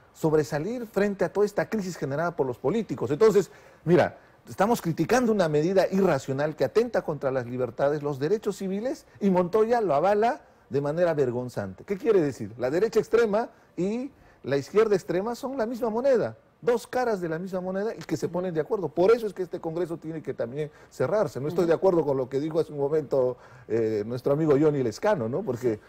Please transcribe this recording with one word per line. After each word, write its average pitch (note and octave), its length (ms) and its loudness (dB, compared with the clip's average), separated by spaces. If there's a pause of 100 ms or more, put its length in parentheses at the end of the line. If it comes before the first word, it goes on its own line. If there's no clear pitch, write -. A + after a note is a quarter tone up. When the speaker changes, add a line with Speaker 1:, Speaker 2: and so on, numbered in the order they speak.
(120)
Speaker 1:
sobresalir D#3+ 760 -2
frente G3+ 380 0
a D#3+ 80 -2
toda G#3 140 2
esta F3+ 240 -4
crisis F#3+ 260 -4
generada D#3 400 -4
por C#3 100 0
los B2 120 -6
políticos. D3 520 -2
Entonces, G3 400 4 (340)
mira, D3 340 4 (300)
estamos G#3 320 0
criticando A3+ 520 2
una F#3+ 160 2
medida E3 420 4
irracional D3+ 640 0
que C#3+ 100 -2
atenta A3 380 2
contra C#3+ 280 -4
las C3 160 -2
libertades, B2+ 560 -2
los C#3+ 160 -4
derechos F#3+ 380 -2
civiles, G3+ 500 -6 (140)
y G3+ 80 2
Montoya G#3+ 520 2
lo F3+ 140 2
avala G#3 480 2 (280)
de C3+ 100 -2
manera D#3+ 340 0
vergonzante. B2 720 -4
¿Qué G3 140 -6
quiere G#3+ 220 2
decir? A#2+ 380 -4
La B2+ 120 -2
derecha G#3+ 300 0
extrema A3+ 480 2 (280)
y A3 340 -4 (340)
la C3+ 120 -2
izquierda G3+ 380 2
extrema F#3+ 400 -2
son C4+ 240 -8
la A3 80 -2
misma A#3 240 -4
moneda, A3 460 0 (260)
dos A#3 240 0
caras A#3 340 -2
de F3 80 -4
la D#3+ 120 -4
misma F#3 200 -6
moneda F#3+ 320 -4
y - 60 -12
que - 180 -4
se D3 120 -4
ponen F3+ 260 -4
de D#3 60 0
acuerdo. F3+ 280 -4
Por F3 220 4
eso A#3 160 4
es F#3+ 80 -8
que F#3 80 -6
este F3 180 -8
Congreso E3 380 -6
tiene D#3+ 240 -10
que C3+ 100 -6
también C#3 380 -6 (180)
cerrarse. D#3 520 -2
No C#3+ 80 -4
estoy F3 160 0
Speaker 2:
Ujú. E3 60 2
Speaker 1:
de D#3+ 40 4
acuerdo F3 300 2
con C#3 120 0
lo B2+ 120 -2
que C#3 100 -4
dijo D#3 220 0
hace D3+ 120 -4
un D3 60 -8
momento, C#3 580 0 (300)
eh, A2 400 0
nuestro B2+ 260 -2
amigo D3+ 260 2
Johnny D3 240 2
Lescano, B2 460 0
¿no? D3 140 -4
Porque A#2+ 460 -2